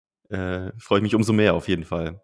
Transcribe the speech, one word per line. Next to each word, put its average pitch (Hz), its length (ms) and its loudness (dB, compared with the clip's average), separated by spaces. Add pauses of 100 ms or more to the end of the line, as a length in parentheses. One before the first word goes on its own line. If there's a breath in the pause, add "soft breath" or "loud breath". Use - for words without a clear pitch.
(300)
äh, 92 480 -6
freue 104 220 0
ich 101 40 2
mich 107 120 2
umso 110 180 2
mehr 107 200 4
auf 85 140 -4
jeden 85 160 -2
Fall, 85 400 -6